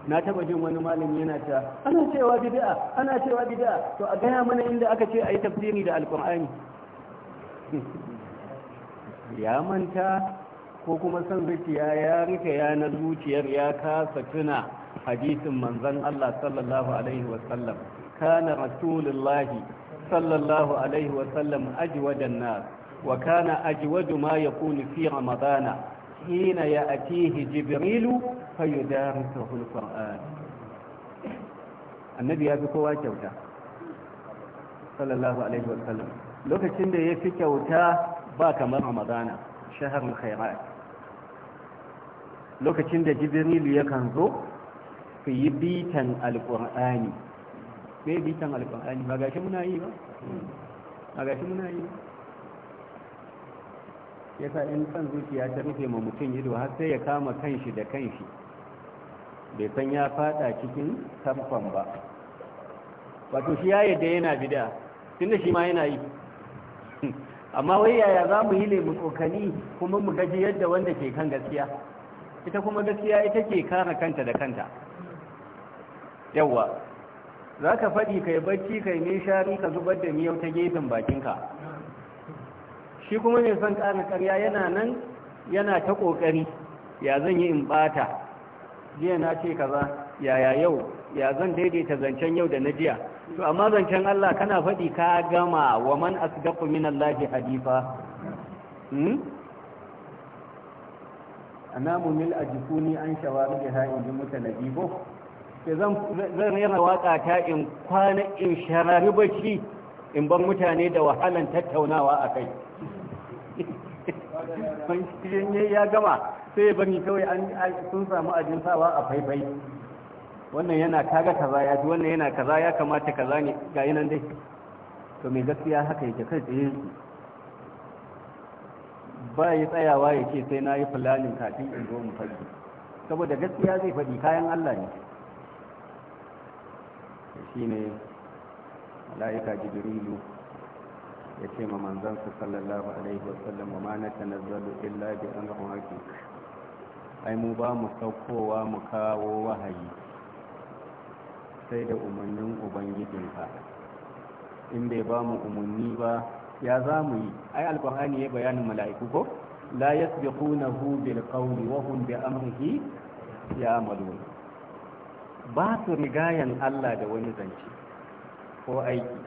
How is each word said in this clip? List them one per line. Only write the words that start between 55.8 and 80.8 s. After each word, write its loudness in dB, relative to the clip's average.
ma -2
mutum -4
ido, -2
har -2
sai 0
ya 2
kama -2
kanshi -4
da -4
kanshi. -8
Bai -2
san 0
ya 2
faɗa 0
cikin -4
tarkon -2
ba. 0
Wato, 0
shi 2
ya 8
yadda 6
yana 4
bid'a, 0
tunda 4
shi 4
ma 6
yana 4
yi. 0
<laughs> -2
Amma 6
wai 8
yaya 8
za 6
mu 4
yi 6
ne 4
mu 0
tsokani -2
kuma 0
mu 2
gaji 2
yadda 2
wanda 4
ke -4
kan 0
gaskiya? -2
Ita -2
kuma 0
gaskiya 4
ita 4
ke 2
kare 4
kanta 0
da 0
kanta. -2
Yawwa, 6
za 6
ka 2
faɗi, 2
kai 2
bacci, -2
kai 0
nishari, 2
ka 0
zubar 2
da 0
miyau 2
ta -2
gefen 2